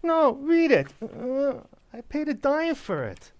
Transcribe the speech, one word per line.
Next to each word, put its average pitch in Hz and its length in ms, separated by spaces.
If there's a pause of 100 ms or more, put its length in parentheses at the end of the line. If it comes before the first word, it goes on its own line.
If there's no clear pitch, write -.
No, 320 320
read 311 380
it. 147 160 (140)
Uh, 254 600 (320)
I 226 80
paid 294 280
a 294 40
dime 294 420
for 165 280
it. 101 360